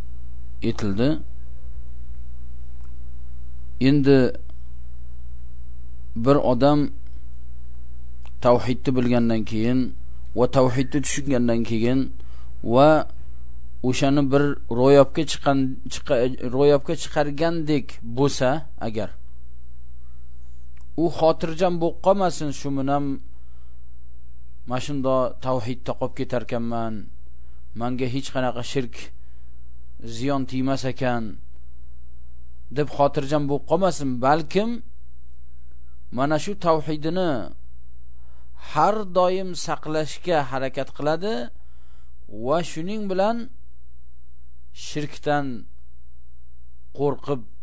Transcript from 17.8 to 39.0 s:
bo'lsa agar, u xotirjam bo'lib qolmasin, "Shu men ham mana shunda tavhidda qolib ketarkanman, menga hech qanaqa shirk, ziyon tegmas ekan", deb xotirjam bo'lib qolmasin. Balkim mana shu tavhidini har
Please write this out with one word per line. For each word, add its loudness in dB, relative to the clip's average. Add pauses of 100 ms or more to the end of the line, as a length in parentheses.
bo'lsa 2 (280)
agar, -2 (1800)
u 0
xotirjam 2
bo'lib 0
qolmasin, 2
"Shu -2
men 0
ham 2 (1600)
mana -2
shunda 0 (260)
tavhidda -2
qolib -2
ketarkanman, -2 (840)
menga -2
hech -2
qanaqa -2
shirk, -2 (1120)
ziyon -2
tegmas 0
ekan", 0 (1500)
deb 0
xotirjam 2
bo'lib 0
qolmasin. 2 (120)
Balkim 2 (1400)
mana 0
shu -4
tavhidini 0 (1300)
har 2 (100)